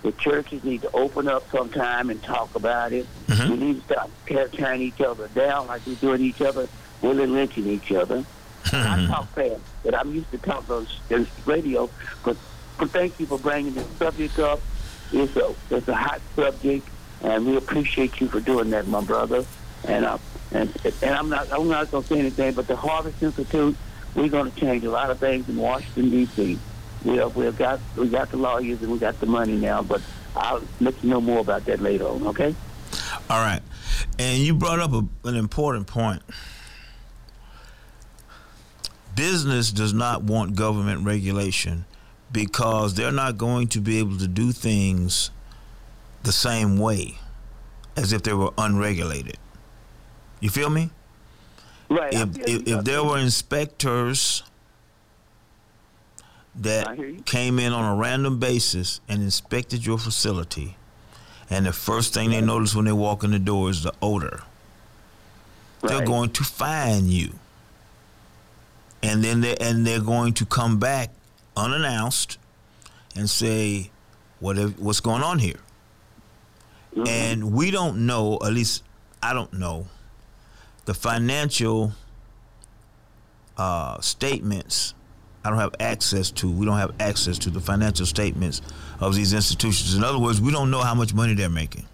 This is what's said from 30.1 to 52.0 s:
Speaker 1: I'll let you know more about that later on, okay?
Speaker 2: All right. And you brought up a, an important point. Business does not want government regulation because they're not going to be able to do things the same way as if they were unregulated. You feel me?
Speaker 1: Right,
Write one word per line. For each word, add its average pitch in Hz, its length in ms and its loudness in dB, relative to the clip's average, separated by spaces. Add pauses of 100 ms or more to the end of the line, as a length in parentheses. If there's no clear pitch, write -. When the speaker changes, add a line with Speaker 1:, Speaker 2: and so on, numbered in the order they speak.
Speaker 1:
I'll 117 280 0 (180)
let 127 220 0
you 123 80 4
know 123 100 4
more 117 160 2
about 101 280 2
that 104 140 2
later 101 280 2
on, 62 220 -2
okay? 147 260 0 (720)
Speaker 2:
All 113 100 2
right. 104 200 2 (580)
And 127 220 2
you 156 160 4
brought 170 240 2
up 160 120 0
a, 113 140 2 (220)
an 123 80 -2
important 117 500 0
point. 110 380 -2 (3000)
Business 139 560 2
does 104 220 2
not 117 300 0
want 107 320 2
government 101 500 0
regulation 98 800 0 (460)
because 107 640 0
they're 123 160 0
not 131 260 0
going 120 300 0
to 117 140 -2
be 110 180 2
able 98 180 0
to 95 100 0
do 107 240 2
things 95 760 2 (960)
the 104 80 0
same 110 480 4
way 107 400 0 (760)
as 110 180 0
if 107 100 0
they 107 100 0
were 98 240 2
unregulated. 98 800 0 (1000)
You 104 100 0
feel 147 220 0
me? 160 180 2 (1000)
Speaker 1:
Right, 151 280 2